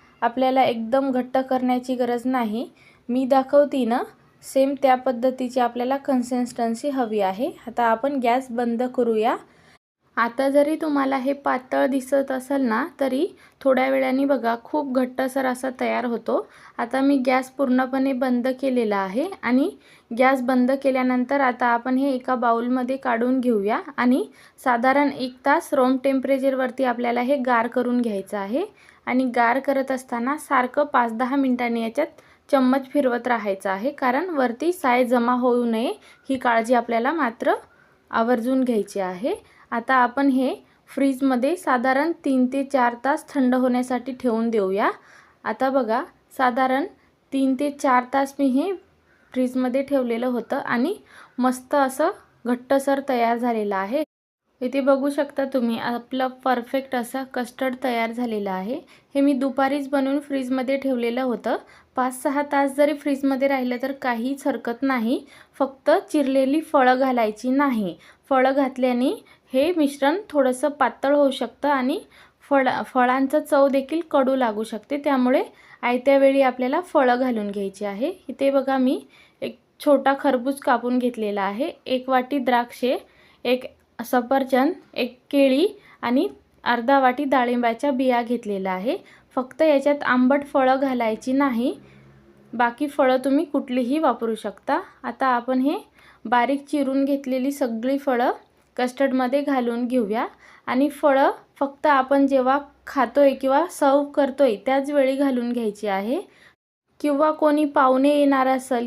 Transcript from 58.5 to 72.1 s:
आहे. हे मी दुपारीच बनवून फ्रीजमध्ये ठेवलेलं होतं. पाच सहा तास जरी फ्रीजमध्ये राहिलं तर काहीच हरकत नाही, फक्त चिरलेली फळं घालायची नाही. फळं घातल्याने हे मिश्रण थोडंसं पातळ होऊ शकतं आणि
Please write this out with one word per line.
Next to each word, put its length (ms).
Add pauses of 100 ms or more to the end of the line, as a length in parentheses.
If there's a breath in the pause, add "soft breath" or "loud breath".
आहे. 300 (340 soft breath)
हे 60
मी 140
दुपारीच 560
बनवून 300
फ्रीजमध्ये 560
ठेवलेलं 460
होतं. 340 (400 loud breath)
पाच 260
सहा 200 (100)
तास 240
जरी 180
फ्रीजमध्ये 540
राहिलं 340
तर 100
काहीच 540
हरकत 360
नाही, 420 (340 loud breath)
फक्त 320 (200)
चिरलेली 520
फळं 360
घालायची 520
नाही. 460 (340 loud breath)
फळं 220
घातल्याने 600 (400 soft breath)
हे 240
मिश्रण 400 (140)
थोडंसं 400
पातळ 440
होऊ 160
शकतं 380
आणि 300 (520 soft breath)